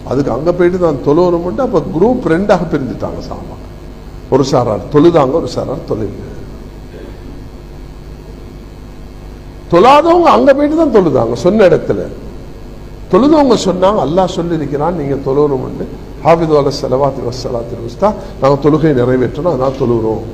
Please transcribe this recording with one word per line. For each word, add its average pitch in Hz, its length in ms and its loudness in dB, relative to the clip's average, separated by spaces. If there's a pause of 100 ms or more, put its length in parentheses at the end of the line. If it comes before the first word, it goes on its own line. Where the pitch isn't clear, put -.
அதுக்கு 135 280 -2
அங்க 147 200 -2
போயிட்டு 180 280 2
தான் 160 260 2
தொழுவணும்ட்டு. 175 540 2
அப்ப 226 200 0
குரூப் 170 520 0
ரெண்டாக 190 280 2 (120)
பிரிஞ்சுட்டாங்க 101 580 -4
சஹாபா. - 260 -12 (760)
ஒரு 135 140 4
சாரார் 117 360 0 (140)
தொழுதாங்க, 147 380 6
ஒரு 165 160 0
சாரார் 123 300 -6 (120)
தொழுல. 107 180 -4 (3750)
தொழாதவங்க 294 520 6
அங்க 262 300 6
போயிட்டு 294 220 2
தான் 311 180 2
தொழுதாங்க, 131 400 4
சொன்ன 185 340 4
இடத்துல. 123 380 2 (1040)
தொழுதவங்க 269 540 6
சொன்னாங்க, 185 340 2
"அல்லாஹ் 175 360 2
சொல்லியிருக்கிறான், 160 580 -2
நீங்க 139 220 -2 (160)
தொழுவணும்ட்டு. 135 540 0 (380)
ஹாஃபிது 156 340 4
அலா 139 140 2 (100)
ஸலவாத்தி 127 480 -2
வஸ்ஸலாத்தில் 120 560 -8
உஸ்தா, 202 280 0 (280)
நாங்க 139 280 4
தொழுகை 156 220 4
நிறைவேற்றணும், 127 560 0
அதனால 131 320 0
தொழுகிறோம்." 110 420 0 (120)